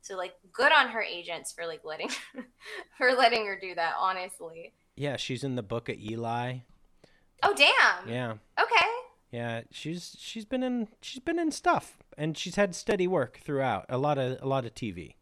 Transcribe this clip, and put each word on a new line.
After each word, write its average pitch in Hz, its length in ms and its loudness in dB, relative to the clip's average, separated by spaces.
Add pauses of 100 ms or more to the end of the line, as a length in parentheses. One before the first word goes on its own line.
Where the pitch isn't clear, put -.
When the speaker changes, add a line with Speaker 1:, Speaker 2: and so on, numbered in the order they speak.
Speaker 1:
So, 196 140 -12
like, 180 180 -6 (180)
good 277 200 4
on 277 180 6
her 226 120 -4
agents 175 500 -8
for, 170 140 -10
like, 160 180 -10
letting, 156 260 -8 (420)
<laughs> - 460 -16
for 254 160 4
letting 233 320 6
her 196 140 -4
do 185 160 -8
that, 165 220 0
honestly. 180 760 -4 (220)
Speaker 2:
Yeah, 139 220 -4
she's 127 260 -6
in 135 120 -2
The 120 80 -4
Book 113 260 -6
of 113 80 -4
Eli. 117 600 -4 (840)
Speaker 1:
Oh, 403 140 6
damn. 311 520 6
Speaker 2:
Yeah. 117 260 -4 (280)
Speaker 1:
Okay. 453 240 6 (460)
Speaker 2:
Yeah, 117 300 -4 (100)
she's, - 480 -10
she's - 260 -10
been 254 160 -2
in, 247 260 -2 (140)
she's - 180 -12
been 330 200 -2
in 320 120 2
stuff, - 460 0 (200)
and 156 200 -2
she's - 180 -8
had 202 200 2
steady 185 320 0
work 160 360 0
throughout. 135 460 0
A 127 80 0
lot 143 220 2
of, 127 220 -2
a 139 60 -8
lot 135 180 0
of 113 100 -12
T 110 160 -6
V. 85 300 -12